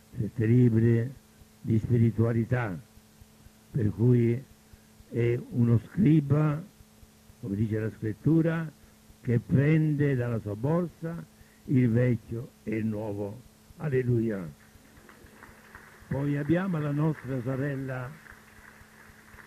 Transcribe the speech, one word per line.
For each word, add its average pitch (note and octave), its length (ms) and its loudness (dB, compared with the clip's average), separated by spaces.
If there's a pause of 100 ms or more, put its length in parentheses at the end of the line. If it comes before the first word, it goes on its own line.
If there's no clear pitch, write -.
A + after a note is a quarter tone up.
(160)
sette A2 300 -4
libri A#2 680 4 (480)
di A2+ 200 0
spiritualità, A2+ 1000 0 (920)
per G#2+ 180 0
cui A#2+ 540 2 (720)
è A#2+ 240 0 (120)
uno A#2 280 4
scriba, D3 840 2 (800)
come G2 160 -6
dice G#2+ 240 -2
la A2 100 -4
scrittura, D#3+ 800 -2 (520)
che A#2+ 180 0
prende D3 760 2
dalla A#2+ 240 -2
sua G2+ 160 -6
borsa E3 680 -4 (420)
il B2 240 2
vecchio A#2 600 -2 (140)
e A2 120 -6
il A2 100 -4
nuovo. G#2+ 560 -8 (360)
Alleluia. A#2+ 680 -2 (1600)
Poi C#3+ 300 -2
abbiamo E3 420 -2
la D3 120 -4
nostra C#3+ 500 -2
sorella C3 720 -6 (1400)